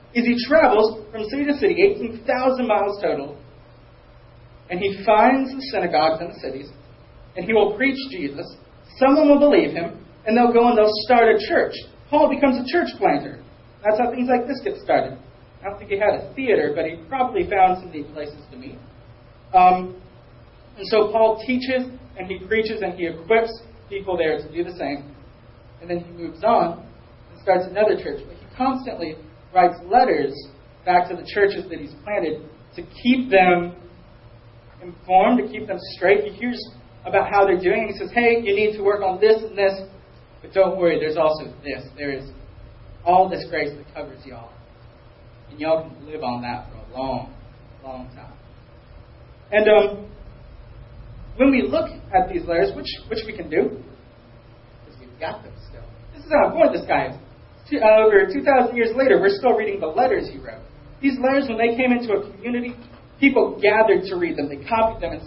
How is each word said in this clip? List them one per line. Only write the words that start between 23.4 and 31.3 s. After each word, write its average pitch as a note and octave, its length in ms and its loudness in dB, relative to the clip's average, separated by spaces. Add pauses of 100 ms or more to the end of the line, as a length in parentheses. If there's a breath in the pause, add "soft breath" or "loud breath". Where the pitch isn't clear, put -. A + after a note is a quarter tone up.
people F#3+ 280 -6
there D#3+ 220 -2
to - 140 -14
do E3+ 120 -6
the - 80 -10
same. C#3+ 420 -10 (680)
And F3 100 -16
then E3+ 100 -4
he - 100 -18
moves E3+ 320 -14
on G3+ 440 0 (440)
and - 120 -20
starts F3+ 240 2
another G3 360 0
church. D3 240 -10
But - 100 -20
he - 200 -20
constantly A#3 600 -6 (380)
writes F3 200 4 (100)
letters F3+ 500 2 (520)
back F3+ 240 2
to F3 60 -8
the E3 100 -14
churches G3 420 0